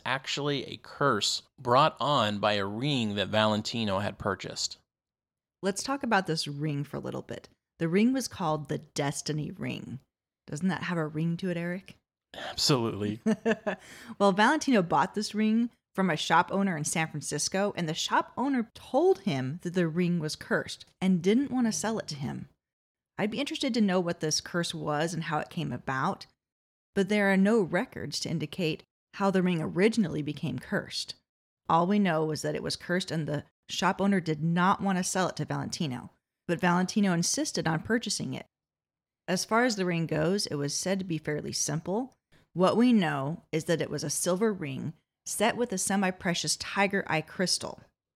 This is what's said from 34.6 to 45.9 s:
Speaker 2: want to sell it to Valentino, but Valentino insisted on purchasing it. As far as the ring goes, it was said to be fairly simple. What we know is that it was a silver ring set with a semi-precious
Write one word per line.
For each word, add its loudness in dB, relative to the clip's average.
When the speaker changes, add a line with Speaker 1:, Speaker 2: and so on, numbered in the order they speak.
Speaker 2:
want 0
to 0
sell 0
it -8
to -4
Valentino, -4
but 0
Valentino 2
insisted 0
on 0
purchasing -2
it. -10
As 0
far 4
as 2
the 0
ring 0
goes, 0
it -4
was -2
said -2
to -6
be -4
fairly -6
simple. -4
What 4
we 6
know 2
is 0
that 2
it -4
was -4
a -4
silver 0
ring -6
set 0
with -2
a -2
semi-precious 0